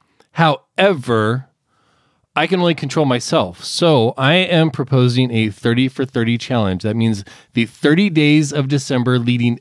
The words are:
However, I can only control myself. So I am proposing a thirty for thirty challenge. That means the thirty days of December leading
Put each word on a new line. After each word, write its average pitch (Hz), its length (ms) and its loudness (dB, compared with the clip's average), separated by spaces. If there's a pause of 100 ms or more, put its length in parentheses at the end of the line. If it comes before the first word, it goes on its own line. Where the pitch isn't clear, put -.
(320)
However, 131 1160 0 (880)
I 151 100 2
can 180 140 0
only 170 140 2
control 147 320 -2
myself. 123 580 -2
So 135 540 2
I 135 160 2
am 175 360 2
proposing 127 600 0
a 110 200 0
thirty 120 380 0
for 131 160 -6
thirty 117 320 -2
challenge. 104 460 -2
That 110 140 -2
means 110 280 -2 (300)
the 117 120 0
thirty 175 440 0
days 151 420 2
of 139 160 -4
December 127 500 -2
leading 120 420 0